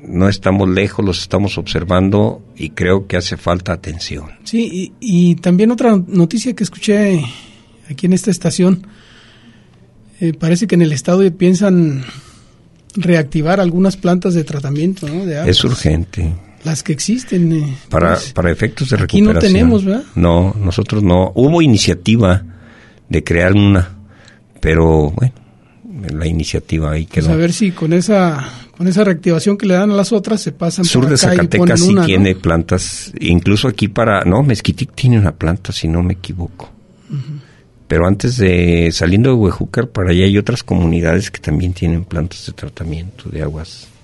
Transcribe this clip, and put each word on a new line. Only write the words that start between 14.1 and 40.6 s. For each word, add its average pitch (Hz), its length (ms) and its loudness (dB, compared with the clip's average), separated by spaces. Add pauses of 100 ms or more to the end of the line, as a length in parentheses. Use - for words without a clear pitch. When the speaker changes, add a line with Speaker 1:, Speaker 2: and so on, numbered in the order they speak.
Speaker 2:
de 165 100 0
tratamiento, 147 640 -4
¿no? 170 180 -6
De 160 120 -6
aguas. 165 120 -2
Speaker 1:
Es 92 140 2
urgente. 82 680 -2 (300)
Speaker 2:
Las 156 200 -4
que 160 100 -4
existen, 185 580 -2
eh, 147 240 -2 (140)
Speaker 1:
Para, 85 240 2
Speaker 2:
pues, - 180 -6
Speaker 1:
para 87 200 -2
efectos 107 400 -4
de 123 60 0
Speaker 2:
aquí 101 240 0
no 214 120 6
Speaker 1:
recuperación. 190 200 2
Speaker 2:
tenemos, 220 320 4
¿verdad? 208 180 -2 (120)
Speaker 1:
No, 87 440 2
nosotros 104 440 -2
no. 92 320 2
Hubo 151 260 4
iniciativa 98 840 2 (680)
de 78 140 -2
crear 87 300 2
una, 101 360 4 (720)
pero 80 500 2
bueno, 127 220 -2 (800)
la 78 120 -6
iniciativa 80 680 -4
ahí 80 140 -2
Speaker 2:
Pues - 200 -2
Speaker 1:
quedó. 160 80 2
Speaker 2:
a 160 40 2
ver 170 140 2
si 190 200 0
con 160 200 -4
esa, 175 580 0 (280)
con 175 100 -2
esa 190 160 2
reactivación 185 540 0
que 214 80 -6
le 190 80 2
dan 196 180 2
a 202 40 0
las 202 180 0
otras 214 280 -2
se - 120 -6
pasan 175 320 -2
Speaker 1:
Sur 127 180 2
Speaker 2:
para 147 140 2
Speaker 1:
de - 40 2
Speaker 2:
acá 180 120 4
y 180 40 2
Speaker 1:
Zacatecas 175 220 2
Speaker 2:
ponen - 180 4
Speaker 1:
sí 175 140 4
Speaker 2:
una, 196 100 4
¿no? 165 60 2
Speaker 1:
tiene 95 280 4
plantas, 87 840 -2
incluso 95 480 2
aquí - 220 -2
para, 104 340 0
no, 92 180 2
Mezquitic - 540 -2
tiene 123 240 2
una 95 140 2
planta, 85 400 -4
si - 160 -4
no 85 120 0
me 90 120 -2
equivoco. 90 580 -12 (380)
Speaker 2:
Ujú. 147 300 -10 (500)
Speaker 1:
Pero 80 180 2
antes 107 300 -2
de, 87 560 2
saliendo 98 380 2
de 127 40 2
Huejúcar 113 540 -2
para 90 220 -2
allá 90 120 2
hay 98 140 4
otras 107 260 -2